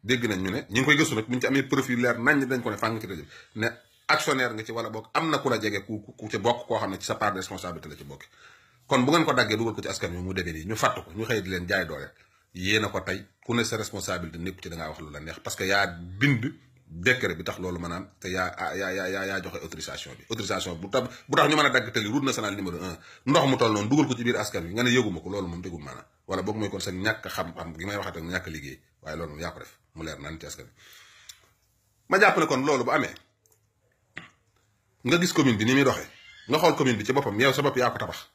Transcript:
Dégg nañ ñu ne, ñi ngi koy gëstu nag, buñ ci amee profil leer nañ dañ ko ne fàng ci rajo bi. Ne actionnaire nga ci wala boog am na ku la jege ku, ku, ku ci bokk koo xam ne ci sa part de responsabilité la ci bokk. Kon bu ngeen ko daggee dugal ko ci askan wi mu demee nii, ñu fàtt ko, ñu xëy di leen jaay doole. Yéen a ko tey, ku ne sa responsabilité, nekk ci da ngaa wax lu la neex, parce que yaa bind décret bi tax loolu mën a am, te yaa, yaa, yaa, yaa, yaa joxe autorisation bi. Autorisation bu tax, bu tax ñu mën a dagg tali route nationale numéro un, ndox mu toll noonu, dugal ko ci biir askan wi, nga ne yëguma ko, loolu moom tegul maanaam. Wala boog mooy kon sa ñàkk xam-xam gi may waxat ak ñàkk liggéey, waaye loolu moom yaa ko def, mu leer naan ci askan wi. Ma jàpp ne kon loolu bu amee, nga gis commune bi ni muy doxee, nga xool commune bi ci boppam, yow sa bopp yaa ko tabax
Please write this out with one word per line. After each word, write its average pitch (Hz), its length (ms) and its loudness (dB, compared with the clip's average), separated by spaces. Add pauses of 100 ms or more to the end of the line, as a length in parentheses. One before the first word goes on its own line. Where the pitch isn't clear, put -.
Dégg 120 260 2
nañ 95 140 0
ñu 95 80 0
ne, 120 100 -2 (100)
ñi 113 100 4
ngi 131 40 2
koy 147 120 8
gëstu 151 180 2
nag, 110 140 0
buñ 123 120 0
ci 117 60 0
amee 135 180 4
profil 127 360 2
leer 120 180 2
nañ 139 280 4
dañ 123 160 -2
ko 120 80 -2
ne 101 60 -4
fàng 113 240 -2
ci - 60 -10
rajo 87 160 -10
bi. - 60 -18 (320)
Ne 117 80 2 (380)
actionnaire 131 480 2
nga 110 100 -8
ci 113 80 -10
wala 113 180 -4
boog 110 220 -8
am 160 180 -4
na 147 80 2
ku 139 120 0
la 113 100 4
jege 101 240 -2
ku, 107 180 -6
ku, - 140 -20
ku 107 120 -10
ci 110 100 -4
bokk 117 280 2
koo 113 120 0
xam 101 120 -2
ne 95 80 -6
ci - 80 -12
sa - 100 0
part 104 160 0
de 92 60 -4
responsabilité 87 500 -8
la 71 80 -14
ci 71 80 -16
bokk. 71 180 -14 (640)
Kon 131 180 4
bu 135 80 4
ngeen 165 120 6
ko 151 100 4
daggee 107 220 4
dugal 113 180 0
ko 104 80 -8
ci - 60 -6
askan - 240 -4
wi 90 100 -6
mu 92 120 -4
demee 85 180 -2
nii, 80 140 -10
ñu 110 100 -4
fàtt 107 280 0
ko, - 80 -18
ñu 107 120 -4
xëy 110 180 0
di 92 80 -8
leen 90 180 -4
jaay 95 180 2
doole. 71 240 -10 (440)
Yéen 101 300 2
a 98 40 -2
ko 95 120 -4
tey, 98 240 -6 (200)
ku 120 100 -2
ne 120 100 2
sa 113 120 -4
responsabilité, 90 640 -6
nekk 92 240 -8
ci - 60 -12
da 82 80 -10
ngaa 80 140 -6
wax 78 100 -12
lu 76 100 -14
la 73 100 -12
neex, 78 200 -12
parce - 160 -8
que 98 80 -2
yaa 98 220 4
bind 101 680 0 (340)
décret 95 500 2
bi 85 80 -10
tax 92 160 -6
loolu 90 180 -6
mën 85 140 -6
a 82 40 -6
am, 95 120 -10 (100)
te 95 100 -10
yaa, 90 220 -2 (240)
yaa, 95 180 -4
yaa, 95 160 -2
yaa, 95 180 -4
yaa 98 140 -4
joxe 90 220 -8
autorisation - 560 -10
bi. - 100 -20
Autorisation 95 460 -4
bu 82 160 -10
tax, 127 180 0 (200)
bu - 80 2
tax 147 120 6
ñu 151 80 4
mën 151 100 6
a - 40 4
dagg 117 220 2
tali 107 160 0
route 135 160 0
nationale 107 320 -2
numéro 92 260 -6
un, 90 140 -8 (300)
ndox 143 200 6
mu 135 100 4
toll 117 160 6
noonu, 107 160 2
dugal 143 200 6
ko 127 80 0
ci 117 80 -6
biir 117 120 2
askan 98 300 -2
wi, 87 80 -8
nga 117 80 0
ne 123 80 4
yëguma 107 300 4
ko, 92 100 -10
loolu 98 160 -2
moom 85 160 -8
tegul 85 180 -10
maanaam. 64 240 -14 (220)
Wala 95 160 -2
boog 107 140 -2
mooy 104 140 -2
kon 98 100 -6
sa 98 100 -6
ñàkk 98 380 -2
xam-xam 85 500 -8
gi 85 80 -10
may 101 100 -6
waxat 90 200 -6
ak 80 80 -8
ñàkk 90 240 -4
liggéey, 71 320 -12 (220)
waaye 78 140 -8
loolu 80 160 -6
moom 76 80 -12
yaa 82 120 -6
ko - 80 -16
def, - 180 -20 (160)
mu 80 100 -12
leer 78 140 -10
naan 78 220 -12
ci - 60 -14
askan 67 200 -14
wi. - 60 -20 (1400)
Ma 185 100 4
jàpp 202 200 8
ne 160 80 4
kon 131 200 2
loolu 135 180 4
bu 123 60 0
amee, 143 240 0 (1900)
nga 165 160 4
gis 180 120 2
commune 131 240 4
bi 101 80 0
ni 120 100 4
muy 139 100 6
doxee, - 240 2 (400)
nga 143 100 2
xool 160 160 6
commune 127 240 2
bi 104 60 -6
ci 127 80 -2
boppam, 123 280 0
yow 139 120 6
sa 143 100 0
bopp 139 140 2
yaa 123 140 4
ko 101 80 -8
tabax 98 360 -6